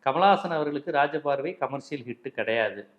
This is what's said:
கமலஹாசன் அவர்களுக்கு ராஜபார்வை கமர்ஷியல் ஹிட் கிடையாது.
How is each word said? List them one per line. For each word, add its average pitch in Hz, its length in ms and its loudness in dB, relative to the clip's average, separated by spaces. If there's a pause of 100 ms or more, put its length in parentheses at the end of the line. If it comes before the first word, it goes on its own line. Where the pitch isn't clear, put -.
கமலஹாசன் 170 540 4
அவர்களுக்கு 147 320 -4
ராஜபார்வை 143 640 0
கமர்ஷியல் 139 460 -6
ஹிட் 117 240 -10
கிடையாது. 110 720 -2